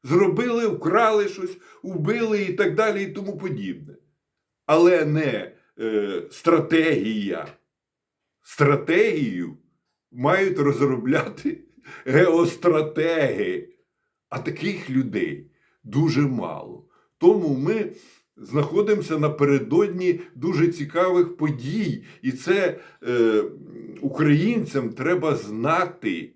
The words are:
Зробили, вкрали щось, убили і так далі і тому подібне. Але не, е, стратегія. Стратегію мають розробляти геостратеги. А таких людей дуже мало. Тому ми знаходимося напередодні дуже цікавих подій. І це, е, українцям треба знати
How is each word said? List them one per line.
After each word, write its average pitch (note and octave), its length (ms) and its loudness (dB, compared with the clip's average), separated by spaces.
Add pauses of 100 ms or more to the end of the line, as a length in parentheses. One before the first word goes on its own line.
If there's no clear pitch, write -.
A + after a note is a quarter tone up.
Зробили, G3+ 640 2
вкрали G#3 600 2
щось, F#3 300 -10 (240)
убили G3+ 600 -2
і F3+ 100 -4
так F#3 220 0
далі G#3+ 280 0
і F#3+ 40 -4
тому G3 320 -8
подібне. D3 580 -10 (720)
Але E3 380 6
не, C#3 480 -2 (260)
е, G#2 520 -2
стратегія. A2 1160 0 (960)
Стратегію C#3+ 1120 0 (560)
мають F3+ 460 0
розробляти C#3 1040 -2 (400)
геостратеги. D#3 1600 0 (600)
А B2+ 100 -8
таких D#3+ 520 -8
людей A2+ 600 -4 (340)
дуже C#3 360 0
мало. A2 680 -4 (300)
Тому F3 360 6
ми G3 380 -2 (440)
знаходимося D#3+ 840 0
напередодні D#3 1000 2 (140)
дуже E3 340 0
цікавих E3+ 680 0
подій. D3+ 680 -4 (180)
І C3 100 -2
це, - 460 0 (300)
е, A2+ 340 4 (580)
українцям D3 880 0
треба D#3 460 0
знати A2 1000 -4